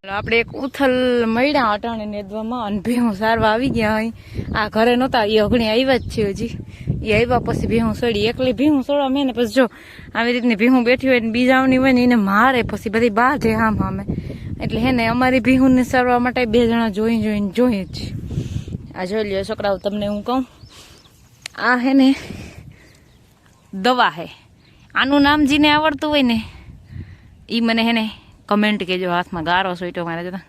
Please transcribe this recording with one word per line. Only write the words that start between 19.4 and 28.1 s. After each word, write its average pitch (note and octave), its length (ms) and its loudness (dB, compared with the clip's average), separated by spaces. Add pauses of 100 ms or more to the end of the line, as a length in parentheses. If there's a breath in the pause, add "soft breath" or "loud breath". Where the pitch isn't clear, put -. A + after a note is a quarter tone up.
છોકરાઓ, G3+ 340 -4
તમને G#3 280 -4
હું G#3 160 -6
કહું, B3+ 240 -2 (1120 loud breath)
આ A#3+ 180 0
હે B3 160 0
ને C4+ 220 6 (1600 loud breath)
દવા G#3 460 2
હે. E3+ 100 -10 (680 loud breath)
આનું C4+ 280 2
નામ D4 240 4
જેને D4 240 4
આવડતું D4+ 400 0
હોય D4 120 4
ને A#3 200 2 (1080 loud breath)
ઈ A3+ 100 -2
મને A3+ 220 0
હે A#3 100 0
ને A3 180 -2 (380 loud breath)